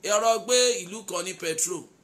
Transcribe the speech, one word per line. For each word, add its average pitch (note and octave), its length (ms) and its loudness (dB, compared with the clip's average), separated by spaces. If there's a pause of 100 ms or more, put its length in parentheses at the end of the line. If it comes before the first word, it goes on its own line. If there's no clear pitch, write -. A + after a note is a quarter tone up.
Ẹ F#3+ 80 -2 (100)
rọ A3+ 260 2
pé B3 100 4 (280)
ìlú G3+ 200 -12
kan F3 200 -4
ní F#3 80 -6
petrol D#3+ 500 -4 (200)